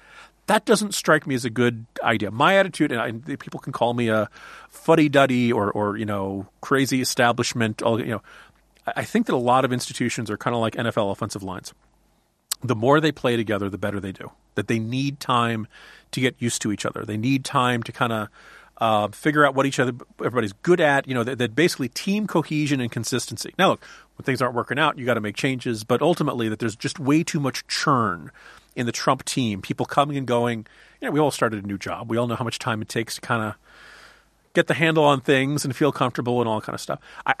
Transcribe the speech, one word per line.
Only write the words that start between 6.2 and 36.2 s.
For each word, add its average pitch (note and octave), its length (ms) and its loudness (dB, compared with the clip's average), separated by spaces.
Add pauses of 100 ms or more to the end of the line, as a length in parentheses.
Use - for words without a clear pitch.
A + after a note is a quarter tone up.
crazy C3+ 400 2
establishment, A#2+ 800 2
all, A2+ 180 2
you C3 120 -4
know, G#2+ 120 -6 (640)
I, A2 100 -4
I C3+ 80 -4
think A3+ 220 0
that G#3 80 0
a - 20 4
lot B2 280 4
of B2+ 80 0
institutions B2 580 -4
are G#2 60 -2
kinda A#2+ 220 0
like A2+ 180 0
N A#2 100 -2
F A2 120 -2
L G2+ 120 2
offensive G2+ 320 -6
lines. F#2 300 -10 (880)
The A#2+ 120 0
more C3 260 4
they D3+ 120 2
play B2 240 -2
together, G2+ 340 -2
the G2 80 -8
better G2+ 220 -6
they F#2+ 120 -8
do. - 200 -16 (220)
That G#2 140 -4
they A#2 100 0
need C3 420 -4
time A#2 460 0 (440)
to - 100 -6
get B2+ 180 2
used A#2 240 -2
to G#2+ 100 0
each - 120 -4
other. - 200 -6
They G#2+ 120 -6
need C3 280 0
time B2 380 0
to - 100 -12
kinda, A2+ 360 -2 (500)
uh, G#2+ 300 2
figure D3 380 2
out C3 80 0
what C3+ 120 2
each C3+ 120 -2
other, B2 140 2 (260)
everybody's A#2 340 -2
good F3 280 2
at, C#3 280 4
you C3 60 -4
know, A#2 100 0
that, B2+ 140 -4
that A2+ 160 -2
basically C#3+ 340 2
team G3+ 380 -2
cohesion D3+ 540 0
and A#2+ 100 -4
consistency. - 680 -6
Now, F#3 120 4
look, - 140 -4 (320)
when - 80 -16
things B2+ 180 -2
aren't B2 120 0
working A#2+ 240 -2
out, D3+ 200 2
you B2 80 -8
gotta A2+ 140 2
make G#2 160 -4
changes, B2 480 -2
but A#2+ 180 0
ultimately C#3 460 0
that G#2+ 100 -4
there's A2+ 180 -4
just - 240 -8
way D3 220 2
too E3 180 -2
much C3 260 -4
churn A2 640 0 (460)
in B2 100 -4
the A#2 60 -2
Trump - 320 0
team, G#2+ 380 -2
people B2+ 240 -4
coming C#3+ 300 0
and C3+ 100 -4
going. A#2+ 400 0 (340)
You C#4 60 -8
know, C4 60 -2
we C#3+ 80 4
all D3 100 4
started A2 320 0
a G2+ 40 -8
new G2 120 -6
job. A2+ 320 -8
We A#2 60 0
all A#2+ 100 0
know A#2 80 -2
how A#2 100 -4
much A#2 140 -6
time A2 240 -4
it G#2 60 -10
takes - 280 -6
to - 40 -14
kinda A2 360 -2 (960)
get E3+ 140 2
the E3 80 0
handle D#3+ 300 4
on C#3+ 160 6
things C3+ 440 2
and C3+ 120 -4
feel C#3+ 160 2
comfortable B2 480 -2